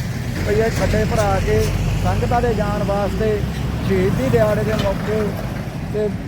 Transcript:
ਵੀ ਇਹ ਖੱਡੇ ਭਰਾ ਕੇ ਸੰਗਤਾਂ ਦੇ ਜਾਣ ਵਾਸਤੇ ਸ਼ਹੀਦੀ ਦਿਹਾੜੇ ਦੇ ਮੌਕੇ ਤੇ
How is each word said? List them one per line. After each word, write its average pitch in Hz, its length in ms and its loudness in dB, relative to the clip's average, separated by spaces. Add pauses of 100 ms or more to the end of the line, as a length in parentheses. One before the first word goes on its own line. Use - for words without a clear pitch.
(480)
ਵੀ 208 80 0
ਇਹ 226 140 2
ਖੱਡੇ 220 420 2
ਭਰਾ 202 340 2
ਕੇ 214 160 2 (420)
ਸੰਗਤਾਂ 226 380 2
ਦੇ 240 120 2
ਜਾਣ 208 300 0
ਵਾਸਤੇ 202 580 0 (460)
ਸ਼ਹੀਦੀ 196 420 2
ਦਿਹਾੜੇ 214 340 4
ਦੇ 208 100 0 (100)
ਮੌਕੇ 202 380 0 (720)
ਤੇ 214 160 0 (180)